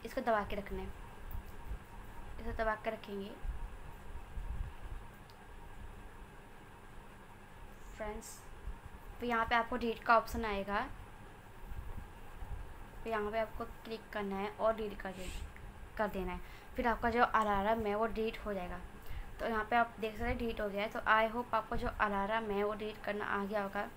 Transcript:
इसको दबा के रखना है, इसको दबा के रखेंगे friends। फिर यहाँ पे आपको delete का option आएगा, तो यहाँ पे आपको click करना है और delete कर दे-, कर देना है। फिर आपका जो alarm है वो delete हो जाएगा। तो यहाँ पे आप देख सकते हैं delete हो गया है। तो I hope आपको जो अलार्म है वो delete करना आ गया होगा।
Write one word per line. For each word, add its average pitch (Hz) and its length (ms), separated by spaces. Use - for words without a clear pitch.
इसको 254 140
दबा 220 240
के 202 120
रखना 196 240
है, 190 80
इसको 226 140
दबा 220 200
के 220 160
रखेंगे 202 400
friends। 214 420
फिर 240 80
यहाँ 226 180
पे 240 80
आपको 233 220
delete 220 280
का 233 140
option 226 260
आएगा, 202 420
तो 226 60
यहाँ 208 200
पे 226 100
आपको 220 240
click 226 280
करना 202 240
है 196 140
और 220 260
delete 202 240
कर 190 120
दे-, - 880
कर 208 100
देना 185 240
है। 180 80
फिर 240 120
आपका 226 220
जो 240 120
alarm 214 640
है 202 80
वो 220 140
delete 220 380
हो 208 80
जाएगा। 180 260
तो - 80
यहाँ 214 220
पे 240 60
आप 226 240
देख 220 120
सकते 214 120
हैं 240 140
delete 226 220
हो 208 80
गया 202 140
है। 220 80
तो 240 100
I 220 300
hope 240 240
आपको 226 220
जो 233 120
अलार्म 208 500
है 202 140
वो 208 100
delete 214 300
करना 208 220
आ 202 180
गया 202 180
होगा। 202 200